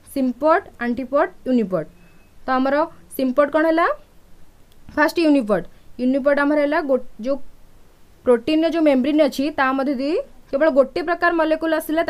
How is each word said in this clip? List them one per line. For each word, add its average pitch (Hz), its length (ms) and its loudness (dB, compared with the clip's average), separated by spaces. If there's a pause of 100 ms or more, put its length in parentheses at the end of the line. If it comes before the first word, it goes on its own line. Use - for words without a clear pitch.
(140)
ସିମ୍ପଟ୍, 285 520 0 (180)
ଆଣ୍ଟିପୋଡ୍, 262 460 -2 (180)
ୟୁନିପଟ୍, 190 420 0 (560)
ତ - 20 -8 (100)
ଆମର 269 180 0 (420)
ସିମ୍ପଟ୍ 277 380 0
କ'ଣ 311 160 4
ହେଲା? 330 160 2 (1080)
ଫାଷ୍ଟ 302 300 0
ୟୁନିପଟ୍। 214 400 2 (360)
ୟୁନିପଟ୍ 277 420 0
ଆମର 294 200 2
ହେଲା 294 160 0 (100)
ଗୋ-, 254 200 -2 (160)
ଯେଉଁ 277 120 -4 (880)
ପ୍ରୋଟିନ୍ର 302 480 2
ଯେଉଁ 330 160 0
ମେମ୍ବ୍ରେନ୍ 285 380 2
ଅଛି, 269 160 -4 (140)
ତା 277 80 2 (120)
ମଧ୍ୟ 269 240 -2
ଦେଇ 294 140 -2 (340)
କେବଳ 285 180 2 (100)
ଗୋଟେ 269 300 2
ପ୍ରକାର 339 240 2 (100)
ମଲିକ୍ୟୁଲ୍ 320 380 0
ଆସିଲେ 320 300 -2